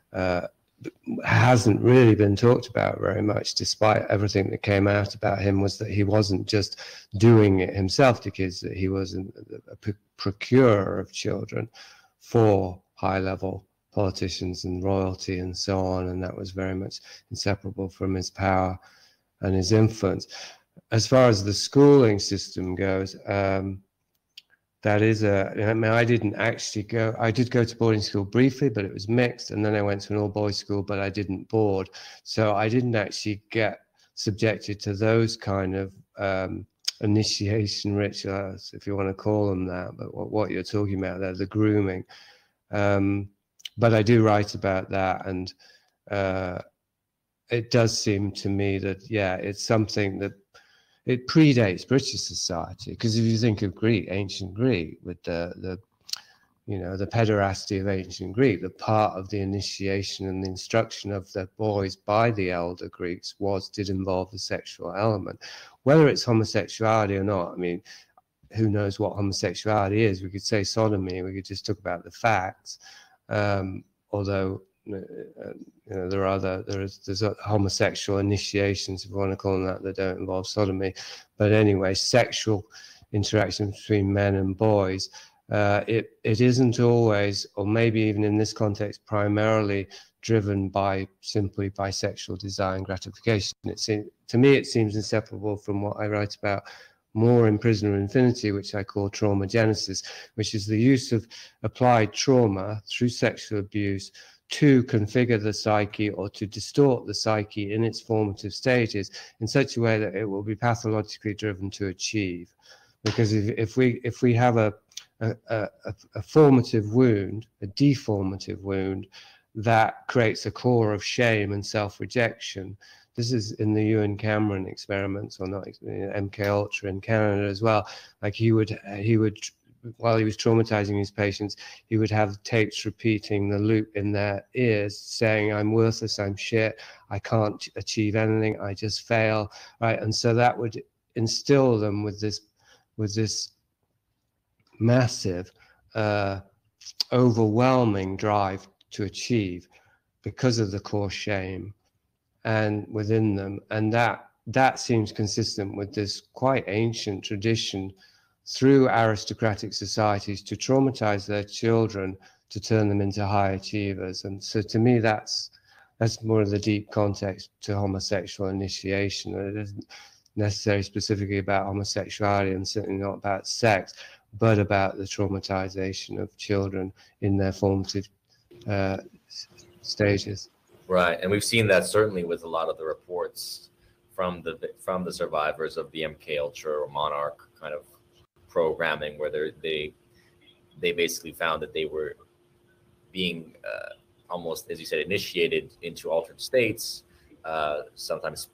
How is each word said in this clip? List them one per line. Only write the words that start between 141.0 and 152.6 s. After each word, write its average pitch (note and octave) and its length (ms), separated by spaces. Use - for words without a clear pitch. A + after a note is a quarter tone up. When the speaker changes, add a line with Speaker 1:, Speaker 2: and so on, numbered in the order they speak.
Speaker 1:
instill B2 640
them G#2 260
with G2+ 160
this, G#2+ 200
with G#2+ 180
this - 360
massive, A2 720
uh, G2+ 460
overwhelming A2+ 1040
drive G2+ 500
to G#2+ 120
achieve F#2 640
because A#2 360
of G#2 120
the G2 100
core G2+ 300
shame F#2+ 640
and G#2+ 440